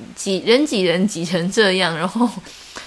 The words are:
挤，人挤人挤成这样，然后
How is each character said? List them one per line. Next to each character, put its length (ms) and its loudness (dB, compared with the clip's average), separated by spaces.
挤， 300 -2
人 200 4
挤 180 0
人 240 2
挤 180 -4
成 260 -2
这 220 4
样， 240 0
然 100 -2
后 220 0